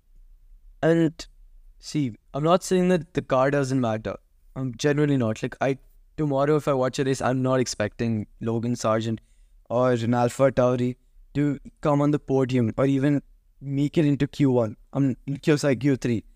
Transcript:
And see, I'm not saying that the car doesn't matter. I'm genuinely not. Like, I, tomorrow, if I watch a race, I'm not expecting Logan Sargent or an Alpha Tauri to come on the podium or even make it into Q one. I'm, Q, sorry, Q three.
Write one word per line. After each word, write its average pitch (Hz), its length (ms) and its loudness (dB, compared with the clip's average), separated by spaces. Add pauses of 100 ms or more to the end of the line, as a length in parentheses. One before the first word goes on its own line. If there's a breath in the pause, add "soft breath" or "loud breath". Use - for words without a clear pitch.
(840)
And 165 420 2 (540)
see, 139 340 -4 (200)
I'm 143 100 -4
not 175 200 4
saying 180 260 2
that 180 240 0
the 147 80 -4
car 131 280 2
doesn't 135 300 0
matter. 110 380 -4 (380)
I'm 131 200 -8
genuinely 147 420 2
not. 110 240 -2
Like, 127 200 -8
I, 131 160 0 (400)
tomorrow, 147 400 0
if 143 100 -6
I 147 60 2
watch 131 260 -2
a 139 60 -2
race, 135 160 -2
I'm 127 200 0
not 131 180 0
expecting 110 680 -4 (140)
Logan 117 340 -4
Sargent 113 460 -2 (480)
or 127 220 2
an 117 220 0
Alpha 120 380 2
Tauri 123 460 0 (380)
to 143 240 -2 (220)
come 143 200 2
on 147 100 2
the 147 80 0
podium 127 580 0
or 139 80 2
even 139 360 0 (400)
make 139 360 -4
it 160 80 4
into 143 220 2
Q 135 240 2
one. 117 240 0 (180)
I'm, 139 220 0 (260)
Q, 151 160 2
sorry, 143 180 0
Q 131 200 0
three. 117 280 -2 (120)